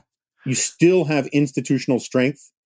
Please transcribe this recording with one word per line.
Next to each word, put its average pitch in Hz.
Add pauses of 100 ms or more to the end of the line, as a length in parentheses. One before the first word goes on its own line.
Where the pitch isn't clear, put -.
(460)
you 131
still 175
have 143
institutional 139
strength 131 (160)